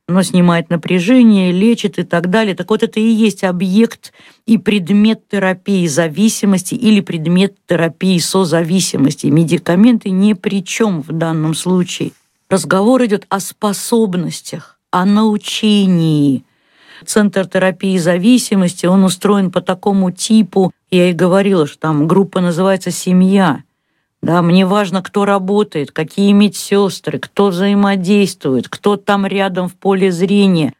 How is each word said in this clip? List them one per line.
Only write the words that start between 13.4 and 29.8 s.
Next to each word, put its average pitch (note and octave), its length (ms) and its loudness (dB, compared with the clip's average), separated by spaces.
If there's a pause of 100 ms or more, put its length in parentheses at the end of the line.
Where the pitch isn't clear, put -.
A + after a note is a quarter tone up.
о F3+ 160 -2
научении. F#3+ 1400 0 (640)
Центр G3+ 400 0
терапии F#3 540 -2
зависимости, F3+ 880 0
он F#3+ 160 4
устроен F#3+ 480 0
по F3+ 100 -2
такому F#3+ 480 -2
типу. G3 640 0 (160)
Я F3+ 220 2
и - 20 -2
говорила, F#3 540 2
что - 100 -18
там D3 300 -2
группа F#3+ 340 0
называется F#3 480 -2
«Семья». F3+ 720 0 (640)
Да, E3+ 180 0
мне F3+ 240 2
важно, F#3+ 360 -2
кто G3+ 220 -4
работает, G3+ 680 -2
какие G3+ 420 0
медсёстры, G3 880 0
кто - 300 -2
взаимодействует, G3 1160 0
кто G3+ 300 -2
там G3+ 280 -2
рядом F#3+ 440 -4
в - 60 -16
поле F#3+ 360 0